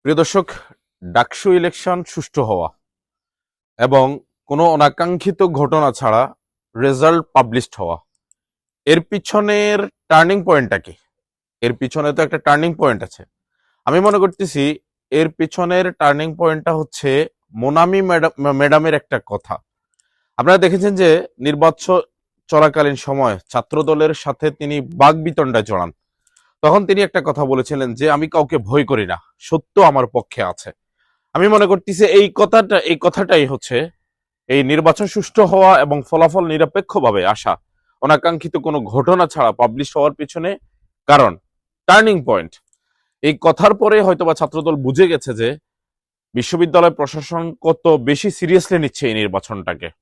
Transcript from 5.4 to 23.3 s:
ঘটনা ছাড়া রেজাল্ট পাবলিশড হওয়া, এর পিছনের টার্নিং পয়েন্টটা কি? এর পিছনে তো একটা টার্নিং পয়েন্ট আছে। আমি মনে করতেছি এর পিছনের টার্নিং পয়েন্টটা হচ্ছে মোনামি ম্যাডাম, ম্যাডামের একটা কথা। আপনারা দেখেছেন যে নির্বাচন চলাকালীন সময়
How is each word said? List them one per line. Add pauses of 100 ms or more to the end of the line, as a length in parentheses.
ঘটনা
ছাড়া (420)
রেজাল্ট
পাবলিশড
হওয়া, (880)
এর
পিছনের (300)
টার্নিং
পয়েন্টটা
কি? (680)
এর
পিছনে
তো
একটা
টার্নিং
পয়েন্ট
আছে। (640)
আমি
মনে
করতেছি (320)
এর
পিছনের
টার্নিং
পয়েন্টটা
হচ্ছে (260)
মোনামি
ম্যাডাম,
ম্যাডামের
একটা
কথা। (800)
আপনারা
দেখেছেন
যে (120)
নির্বাচন (480)
চলাকালীন
সময় (100)